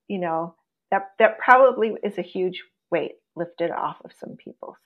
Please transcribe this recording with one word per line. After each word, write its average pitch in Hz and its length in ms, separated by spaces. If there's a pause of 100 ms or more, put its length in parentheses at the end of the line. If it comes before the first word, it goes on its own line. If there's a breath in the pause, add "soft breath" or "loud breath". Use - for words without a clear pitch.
you 202 100
know, 170 380 (340)
that, 196 300
that 220 180
probably 247 640
is 202 160
a 180 60
huge 185 400 (260)
weight - 280 (180)
lifted 170 340
off - 340
of - 100
some - 240
people. - 380 (100)